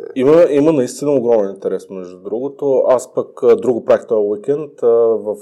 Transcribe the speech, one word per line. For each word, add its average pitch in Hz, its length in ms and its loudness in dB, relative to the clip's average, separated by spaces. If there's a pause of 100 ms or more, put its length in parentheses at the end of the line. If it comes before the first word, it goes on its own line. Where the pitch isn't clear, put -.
(160)
Има, 156 340 4
има 147 240 2
наистина 143 380 -2
огромен 117 380 2
интерес, 95 400 -8
между 90 300 -14
другото. 123 680 -2
Аз 120 260 0
пък, - 300 -6
а, 117 120 4
друго 110 300 -2
правих 113 220 0
този 107 220 0
уикенд, 139 540 -6
а, 123 40 0
в 113 540 0